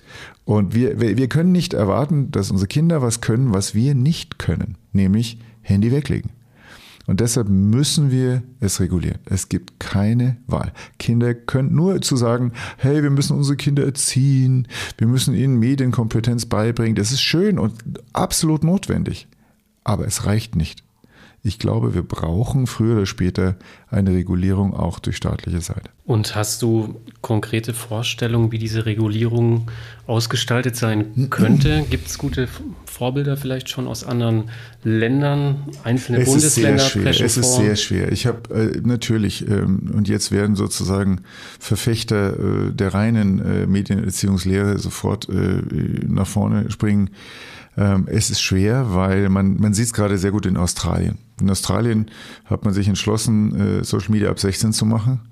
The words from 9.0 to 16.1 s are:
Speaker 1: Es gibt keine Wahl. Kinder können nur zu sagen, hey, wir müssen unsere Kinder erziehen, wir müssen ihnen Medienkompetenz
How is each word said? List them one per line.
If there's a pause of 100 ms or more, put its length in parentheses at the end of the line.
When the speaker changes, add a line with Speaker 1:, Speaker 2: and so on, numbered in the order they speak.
Speaker 1:
Es
gibt
keine (100)
Wahl. (260)
Kinder
können
nur
zu
sagen, (260)
hey,
wir
müssen
unsere
Kinder
erziehen, (300)
wir
müssen
ihnen
Medienkompetenz